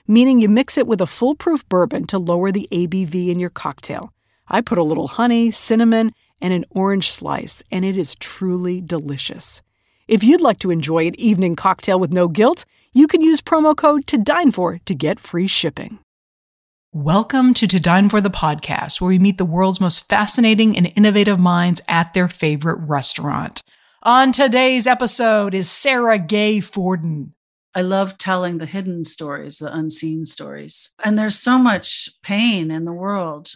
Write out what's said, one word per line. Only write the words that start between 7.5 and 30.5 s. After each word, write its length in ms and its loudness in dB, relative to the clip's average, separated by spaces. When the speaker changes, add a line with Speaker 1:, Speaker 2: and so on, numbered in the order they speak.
Speaker 1:
and 160 -4
it 120 -2
is 180 -4
truly 640 -6
delicious. 800 -8
If 160 2
you'd 180 6
like 200 2
to 100 -2
enjoy 340 0
an 140 -6
evening 360 0
cocktail 440 0
with 120 -2
no 160 2
guilt, 380 0
you 120 8
can 160 2
use 200 4
promo 360 2
code 300 2
To 100 0
Dine 320 2
For 300 -2
to 160 -6
get 240 -2
free 260 -4
shipping. 540 -6
Welcome 640 2
to 140 0
To 120 2
Dine 300 4
For 100 2
the 120 0
podcast, 680 -4
where 100 0
we 100 4
meet 180 4
the 80 -2
world's 340 0
most 300 0
fascinating 640 4
and 200 0
innovative 440 4
minds 480 2
at 280 0
their 120 2
favorite 520 -2
restaurant. 840 -4
On 300 4
today's 560 2
episode 640 0
is 160 0
Sarah 480 2
Gay 440 0
Forden. 720 -6
Speaker 2:
I 80 -2
love 340 -2
telling 400 -4
the 80 -10
hidden 400 -8
stories, 540 -10
the 120 -12
unseen 540 -6
stories. 800 -12